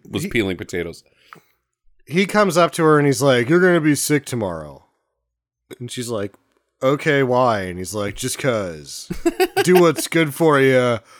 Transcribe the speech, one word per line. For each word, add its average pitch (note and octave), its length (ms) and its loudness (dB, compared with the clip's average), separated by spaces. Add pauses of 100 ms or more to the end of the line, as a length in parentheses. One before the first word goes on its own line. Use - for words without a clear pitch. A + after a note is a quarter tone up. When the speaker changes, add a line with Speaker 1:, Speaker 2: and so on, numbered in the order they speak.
Speaker 1:
was G#2+ 160 -6
Speaker 2:
He G3+ 60 -8
Speaker 1:
peeling G2 260 -2
potatoes. E2 480 -10 (1000)
Speaker 2:
He F3+ 200 0
comes G3 300 0
up E3+ 160 4
to E3+ 100 -2
her D3+ 160 6
and C#3+ 80 2
he's C3 160 0
like, B2 260 2
"You're F3 120 4
gonna F3+ 200 4
be D3+ 140 2
sick C#3+ 300 -2
tomorrow." E2 600 -8 (920)
And B2 140 -12
she's A#2+ 160 -10
like, G#2 240 -6 (500)
"Okay, C#3 400 2
why?" B2 400 2
And F2+ 160 -8
he's F#2 160 -10
like, G2+ 220 -6
"Just - 220 -8
'cause. F2+ 680 -6 (280)
Speaker 1:
<laughs> F#4 260 0
Speaker 2:
Do F3+ 180 6
what's E3 280 2
good D#3+ 260 -2
for D3+ 260 2
you. B2+ 380 2 (220)